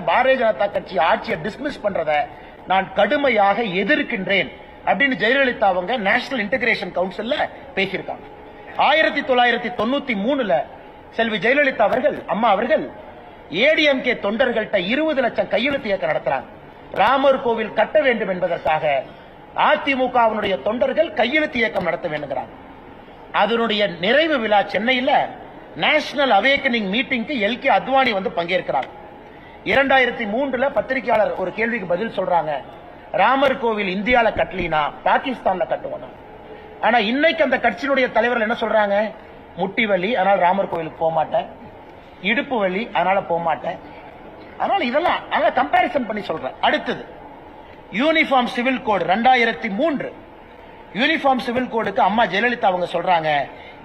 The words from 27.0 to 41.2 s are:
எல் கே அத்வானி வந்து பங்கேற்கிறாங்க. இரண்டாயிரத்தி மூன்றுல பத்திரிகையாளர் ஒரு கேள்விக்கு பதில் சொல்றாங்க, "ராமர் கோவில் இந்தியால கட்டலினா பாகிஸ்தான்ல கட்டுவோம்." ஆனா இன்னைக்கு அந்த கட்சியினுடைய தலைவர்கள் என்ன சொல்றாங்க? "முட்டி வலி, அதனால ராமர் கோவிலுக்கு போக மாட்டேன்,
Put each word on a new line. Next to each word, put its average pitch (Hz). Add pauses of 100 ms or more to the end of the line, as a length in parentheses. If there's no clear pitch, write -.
எல் 226
கே 269
அத்வானி 247
வந்து 190
பங்கேற்கிறாங்க. 170 (760)
இரண்டாயிரத்தி 254
மூன்றுல 254
பத்திரிகையாளர் 214
ஒரு 180
கேள்விக்கு 220
பதில் 180
சொல்றாங்க, 175 (600)
"ராமர் 254
கோவில் 208
இந்தியால 240
கட்டலினா 165 (140)
பாகிஸ்தான்ல 190
கட்டுவோம்." - (600)
ஆனா 233
இன்னைக்கு 294
அந்த 262
கட்சியினுடைய 262
தலைவர்கள் 233
என்ன 240
சொல்றாங்க? 208 (440)
"முட்டி 196
வலி, 190
அதனால 190
ராமர் 185
கோவிலுக்கு 165
போக 160
மாட்டேன், 156 (760)